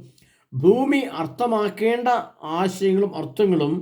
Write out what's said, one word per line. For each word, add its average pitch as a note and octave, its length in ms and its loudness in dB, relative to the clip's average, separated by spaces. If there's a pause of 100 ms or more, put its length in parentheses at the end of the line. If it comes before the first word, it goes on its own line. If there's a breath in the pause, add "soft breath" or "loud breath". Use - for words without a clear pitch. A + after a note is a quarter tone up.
(540 soft breath)
ഭൂമി A#3+ 460 4 (200)
അർത്ഥമാക്കേണ്ട A3+ 880 -2 (500)
ആശയങ്ങളും F#3+ 600 0
അർത്ഥങ്ങളും D#3 520 0 (100)